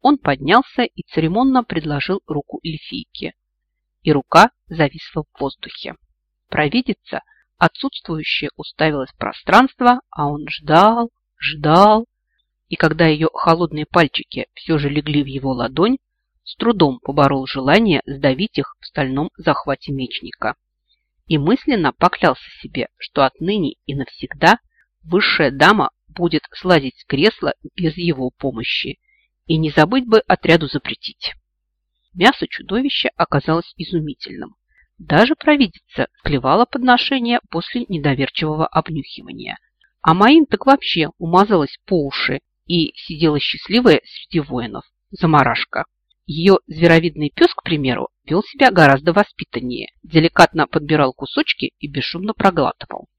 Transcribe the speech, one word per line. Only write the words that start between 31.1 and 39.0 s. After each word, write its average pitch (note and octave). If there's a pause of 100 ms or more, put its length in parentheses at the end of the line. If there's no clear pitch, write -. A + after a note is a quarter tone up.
Мясо G3+
чудовища -
оказалось D#3+
изумительным. - (420)
Даже G#3
провидица - (100)
склевала D3
подношение B3 (100)
после A#3
недоверчивого D3+
обнюхивания. - (440)